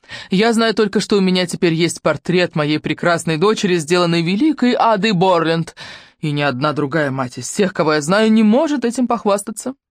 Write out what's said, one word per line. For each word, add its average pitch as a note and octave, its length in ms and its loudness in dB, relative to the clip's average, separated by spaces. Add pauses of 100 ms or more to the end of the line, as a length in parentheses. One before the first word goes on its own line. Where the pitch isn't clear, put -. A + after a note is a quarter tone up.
(280)
Я A3 240 2
знаю A3+ 200 2
только, G#3 260 0
что G3+ 180 0
у G3+ 40 4
меня F#3 240 2
теперь E3+ 280 0
есть E3 280 -2
портрет F3 540 0
моей D3+ 240 0
прекрасной D#3+ 580 -2
дочери, G3 400 0
сделанный E3+ 440 0
великой B3 520 0
Адой A3 380 2
Борленд, E3 640 0 (440)
и D#3 120 -4
ни C#3+ 100 -2
одна C#3+ 320 -2
другая C#3+ 380 -2
мать C3 260 -6
из B2 120 -10
всех, F#3+ 240 -2
кого D3+ 200 0
я D3+ 80 0
знаю, G#3 300 2
не A3 120 4
может C4 420 2
этим A#3+ 220 -2
похвастаться. A3 680 -4 (160)